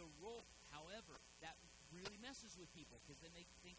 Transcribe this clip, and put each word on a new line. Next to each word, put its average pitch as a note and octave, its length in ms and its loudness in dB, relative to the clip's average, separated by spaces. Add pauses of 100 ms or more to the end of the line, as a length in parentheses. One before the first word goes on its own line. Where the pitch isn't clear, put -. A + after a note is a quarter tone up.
the E3+ 80 0 (160)
role, A3+ 240 2 (240)
however, D#3+ 480 0 (240)
that D#3+ 100 4 (380)
really G3 320 4
messes B3+ 320 2
with F3+ 160 0
people, D3 320 -2
'cause C#3+ 160 -2
then E3 160 -2
they F3 80 0 (160)
think F3+ 180 -2